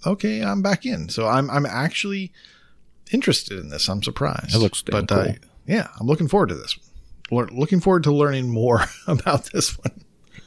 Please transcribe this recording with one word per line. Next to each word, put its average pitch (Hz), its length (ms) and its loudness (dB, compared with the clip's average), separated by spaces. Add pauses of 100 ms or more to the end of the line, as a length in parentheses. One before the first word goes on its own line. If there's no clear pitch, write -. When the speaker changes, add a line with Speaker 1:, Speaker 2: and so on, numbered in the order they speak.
Speaker 1:
okay, 214 360 -2
I'm 202 200 0
back 196 240 0
in." 87 240 -6
So 113 180 -2
I'm, 131 220 2
I'm 143 160 0
actually 190 680 -4 (800)
interested 214 460 0
in 78 100 -12
this. 76 200 -4
I'm 101 140 -2
surprised. - 520 -4
Speaker 2:
It 113 40 4
looks 107 240 2
damn 101 220 -2
Speaker 1:
But, 98 80 -2
uh, 95 140 4
Speaker 2:
cool. - 80 -2 (320)
Speaker 1:
yeah, 202 220 0 (120)
I'm 113 60 -2
looking 156 220 2
forward 185 200 4
to 87 80 -4
this - 200 -8 (520)
one. 120 200 0
Lear-, 120 100 -8
looking 165 220 4
forward 180 240 4
to 151 80 4
learning 139 360 2
more 117 380 4 (100)
<laughs> - 100 -12
about - 460 0
this - 260 -2
one. - 240 -8 (440)